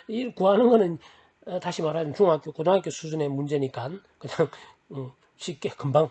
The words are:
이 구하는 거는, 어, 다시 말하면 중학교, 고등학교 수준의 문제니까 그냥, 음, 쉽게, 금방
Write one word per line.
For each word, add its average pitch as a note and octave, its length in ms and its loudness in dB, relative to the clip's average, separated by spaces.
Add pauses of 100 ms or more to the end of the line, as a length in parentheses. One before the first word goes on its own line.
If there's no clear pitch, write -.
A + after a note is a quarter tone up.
이 A#3 240 -6
구하는 G3+ 360 4
거는, G3 300 4 (480)
어, F3+ 140 -6
다시 F3 220 -6
말하면 D#3 320 -2
중학교, D#3+ 380 2
고등학교 F3 380 0
수준의 D#3 380 -4
문제니까 C#3 640 -4 (280)
그냥, C#3+ 320 -2 (420)
음, C3 200 -10 (240)
쉽게, - 340 -8
금방 C#3 400 0